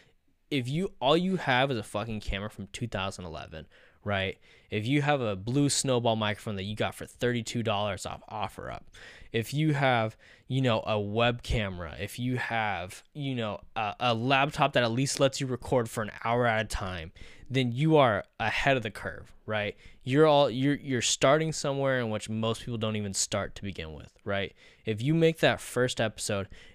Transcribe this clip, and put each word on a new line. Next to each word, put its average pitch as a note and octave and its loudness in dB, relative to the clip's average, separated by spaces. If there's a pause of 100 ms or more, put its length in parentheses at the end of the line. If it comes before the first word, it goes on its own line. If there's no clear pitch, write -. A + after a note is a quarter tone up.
(500)
If B2+ -2
you, E3 -2
all C#3+ 4
you F#3 2
have C#3 2
is A#2+ -2
a G2+ -6
fucking G#2+ -6
camera G2+ -4
from G2 -12
two - -6
thousand F#2+ -6
eleven, D#2+ -12 (380)
right? F#2+ -2 (320)
If G#2+ -2
you C#3+ 2
have D3 2
a G#2 -2
blue C3 0
snowball A#2+ 2
microphone G#2+ -2
that F#2+ -6
you G#2 -6
got G2+ -2
for - -12
thirty-two A#2+ -2
dollars G#2 -2
off - -8
OfferUp, - -8 (500)
if A2+ -2
you D#3 2
have, B2+ 2 (320)
you C3 0
know, A#2 2
a G#2+ 0
web A2+ 0
camera, F2+ -2
if G2+ -8
you B2 -2
have, G#2 -4 (120)
you C#3 -4
know, A2 -4 (140)
a, G#2+ -2
a A#2+ 2
laptop C#3 2
that B2+ 6
at A#2 2
least C3+ 0
lets C#3 4
you C#3 -2
record B2 0
for A#2 -6
an G#2 -6 (140)
hour A#2+ 2
at A2 2
a G#2 -8
time, F2+ -6 (400)
then B2 2
you D3+ 4
are A#2 6 (140)
ahead B2 2
of A#2+ -2
the G#2+ -4
curve, - -12 (140)
right? G#2 -4 (300)
You're D3 6
all, C#3+ 6
you're, C3+ 0
you're B2+ -4
starting D#3 4
somewhere C#3 0
in A#2 -2
which G#2+ -4
most A2 -2
people A#2+ -6
don't A2 -2
even G2+ -4
start - -2
to - -14
begin E2+ -8
with, - -16 (120)
right? G2 -2 (300)
If A2 -2
you D3+ 2
make E3 4
that A#2+ 4
first - 0
episode, G#2 -2 (280)